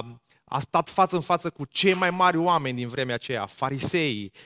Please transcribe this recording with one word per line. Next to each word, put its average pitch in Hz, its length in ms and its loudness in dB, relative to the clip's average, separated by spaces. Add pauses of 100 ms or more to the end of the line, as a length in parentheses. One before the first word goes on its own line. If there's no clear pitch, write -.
(440)
a - 160 -4
stat 165 300 -2
față 185 260 2
în 170 60 0
față 170 280 0
cu 147 160 -10
cei 190 280 2
mai 185 180 2
mari 180 260 4
oameni 160 380 2
din 123 120 -4
vremea 123 280 -2
aceea, 117 300 -4
fariseii, 131 840 -2 (140)